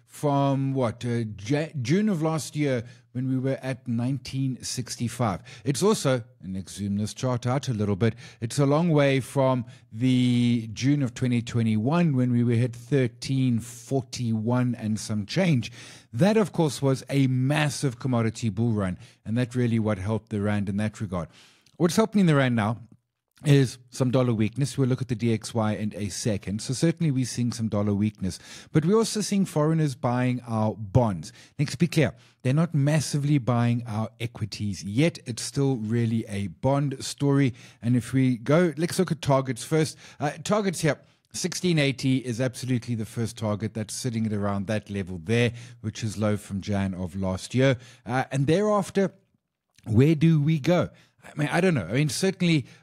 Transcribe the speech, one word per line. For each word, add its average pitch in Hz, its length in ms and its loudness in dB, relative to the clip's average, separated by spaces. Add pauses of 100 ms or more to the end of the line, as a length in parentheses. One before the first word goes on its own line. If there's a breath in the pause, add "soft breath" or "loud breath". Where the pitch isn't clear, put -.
from 139 680 0
what, 123 320 -2
uh, 117 200 -2 (200)
Ja-, 151 240 0 (120)
June 190 280 2
of 160 140 0
last 160 320 -2
year 135 280 0 (280 loud breath)
when 131 180 -4
we 131 80 2
were 135 240 -2
at 131 260 -8
nineteen 131 760 -2
sixty-five. 117 760 -2 (220 loud breath)
It's 139 200 -2
also, 139 400 2 (180)
and 95 140 -8
let's 95 180 -10
zoom 101 240 -2
this 104 160 -2
chart 123 320 -2
out 127 220 -2
a 131 60 -2
little 104 220 0
bit, 110 200 2 (260 loud breath)
it's 120 160 -6
a 143 80 4
long 156 240 4
way 139 300 4
from 131 460 0 (260 loud breath)
the 120 840 4
June 139 300 2
of 117 100 -2
twenty 120 300 0
twenty-one 123 720 2
when 123 160 2
we 120 120 4
were 120 100 2
hit 120 220 0
thirteen 131 840 0
forty-one 120 1160 -2
and 107 240 -2
some 104 280 -6
change. 165 440 0 (400 loud breath)
That, 196 260 4
of 208 140 2
course, 160 300 0
was 135 260 2
a 139 200 2
massive 131 720 0
commodity 117 500 0
bull 113 220 0
run, 95 260 -2 (260 loud breath)
and 110 140 -4
that 123 160 -2
really 120 240 2
what 104 220 0
helped 104 320 -4
the 104 100 -2
rand 104 280 0
in 98 80 -2
that 107 220 -2
regard. 87 300 -6 (460 soft breath)
What's 165 220 0
helping 208 280 4
the 160 80 6
rand 127 220 4
now 110 240 0 (680)
is 139 320 6 (140)
some 127 180 0
dollar 123 240 2
weakness. 110 460 -2
We'll 127 100 2
look 131 140 0
at - 60 -8
the 123 60 -2
D 117 160 0
X - 220 -4
Y 107 200 0
in 104 220 -6
a 98 140 -6
second. 101 500 -4
So - 140 -6
certainly 165 380 0
we're 131 140 0
seeing 120 260 -2
some 113 160 -4
dollar 104 260 0
weakness, 98 460 -2 (320 loud breath)
but 156 120 2
we're 196 140 4
also 220 240 0
seeing 196 240 0
foreigners 156 480 0
buying 123 540 0
our 110 260 0
bonds. 98 580 0 (280 loud breath)
Let's - 160 -2
be 175 100 2
clear, - 300 2 (260 soft breath)
they're 127 100 0
not 160 220 2
massively 147 640 2
buying 120 480 2
our 110 240 -4 (100)
equities 104 640 -6
yet. 127 440 0
It's 117 160 -8
still 139 320 -2
really 113 520 0
a 101 200 -4
bond 135 560 -2
story. 139 500 0 (260 loud breath)
And 120 160 0
if 117 160 -2
we 127 260 2
go, 143 380 2
let's 160 220 -4
look 175 140 0
at - 100 -6
targets 135 420 0
first. - 340 -2 (220 loud breath)
Uh, 147 120 -2 (120)
targets 196 360 -2
here. 151 180 0 (360 soft breath)
Sixteen 175 440 -2
eighty 135 400 2
is 120 240 -4
absolutely 123 540 -4
the 107 100 -4
first - 320 -6
target. 107 380 -4
That's 110 180 -8
sitting 113 320 -4
at 107 80 -2
around 101 320 -2
that 107 240 -4
level 92 340 -6
there, 117 280 2 (300 loud breath)
which 107 220 -8
is 98 140 -4
low 104 200 0
from 98 240 -6
Jan 98 340 -2
of 90 200 -8
last 92 380 -4
year. 127 240 4 (260 loud breath)
Uh, 127 280 -4
and 135 160 0
thereafter, 196 680 2 (720)
where 131 300 6
do 156 260 4
we 160 160 2
go? 160 320 0 (340 loud breath)
I - 140 -18
mean, 147 140 -2
I 156 80 0
don't 180 140 4
know. 101 120 0
I 87 60 -8
mean, 143 160 2
certainly, 170 580 0 (180 loud breath)